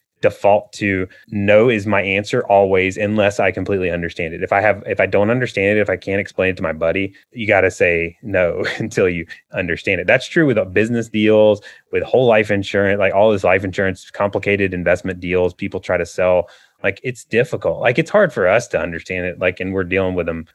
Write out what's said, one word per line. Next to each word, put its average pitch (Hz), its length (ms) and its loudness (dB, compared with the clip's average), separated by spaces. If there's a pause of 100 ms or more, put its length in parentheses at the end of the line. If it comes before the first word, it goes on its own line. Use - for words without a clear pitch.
(220)
default 101 480 2
to 95 380 -2 (200)
no 107 420 4
is 104 160 0
my 101 160 0
answer 101 440 -2
always, 98 520 2
unless 104 420 0
I 95 100 2
completely 92 400 -2
understand 85 440 -6
it. 87 80 -12
If 90 100 -6
I 98 80 4
have, 101 260 0
if 104 140 -2
I 95 60 2
don't 104 240 2
understand 107 480 0
it, - 20 2
if 101 80 0
I 92 80 -2
can't 98 240 -4
explain 95 300 -2
it 90 80 -6
to - 40 -10
my 82 120 -4
buddy, 85 400 -2 (180)
you 113 140 -10
gotta 95 240 2
say 85 520 0
no 92 400 -2 (100)
<laughs> - 60 -10
until 104 300 0
you 85 160 -4 (300)
understand 90 440 -4
it. 90 80 -6
That's 127 220 2
true 170 160 2
with, 120 140 2
uh, 98 80 0
business 110 420 -2
deals, 107 540 4 (280)
with 90 120 -2
whole 127 240 2
life 110 240 4
insurance, 101 480 0
like, 92 160 0
all 107 180 4
this 98 120 -2
life 95 200 2
insurance, 95 460 -4
complicated 101 640 -2
investment 90 460 -2
deals 90 340 0
people 98 260 -8
try 92 160 -2
to 87 80 -2
sell. 90 460 0 (320)
Like, - 200 -2
it's 127 220 -10
difficult. 110 560 -2
Like, 123 180 0
it's 156 120 -2
hard 202 200 4
for 92 160 0
us 110 220 2
to 87 100 -2
understand 85 460 -6
it, 87 140 -8
like, 92 200 -2
and 92 140 -6
we're 95 120 -2
dealing 92 300 -2
with 85 120 -2
them 82 180 -6 (100)